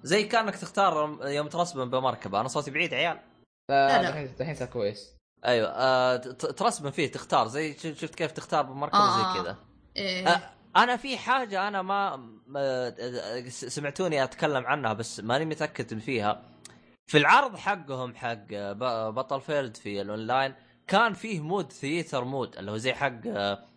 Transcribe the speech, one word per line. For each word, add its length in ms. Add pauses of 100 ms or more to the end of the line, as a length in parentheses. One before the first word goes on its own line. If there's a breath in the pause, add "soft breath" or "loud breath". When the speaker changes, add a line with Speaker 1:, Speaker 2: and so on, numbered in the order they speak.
Speaker 1:
زي 200
كأنك 320
تختار 680
يوم 240
ترسبن 420
بمركبة. 500
أنا 80
صوتي 240
بعيد، 220
عيال. 260 (500)
Speaker 2:
لا، 180
Speaker 3:
لا، 140
لا. 80
Speaker 2:
الحين، 320
الحين 140
صار 120
كويس. 480 (300)
Speaker 1:
أيوة، 240
آه، 480
ت-، 100
ت-، 180
ترسبن 460
فيه، 200
تختار 360
زي 260
ش-، 140
شفت 280
كيف 160
تختار 300
بمركبة 380
Speaker 3:
آه، 180
Speaker 1:
زي 220
Speaker 3:
آه. 40
Speaker 1:
كذا. 140 (400)
Speaker 3:
إيه. 300
Speaker 1:
آه، 220 (260)
أنا 220
في 200
حاجة 500
أنا 140
ما، 340 (320)
ما، 120 (400)
آه، 500
س-، 160
سمعتوني 580
أتكلم 420
عنها، 280
بس 260
ماني 260
متأكد 540
فيها. 440 (680 loud breath)
في 60
العرض 380
حقهم 600
حق 360
ب-، 640
بطل 280
فيلد 360
في 240
الأونلاين 540 (320 soft breath)
كان 260
فيه 260
مود 320
ثياتر 520
مود، 340
اللي 140
هو 60
زي 160
حق، 340
آه، 380 (120)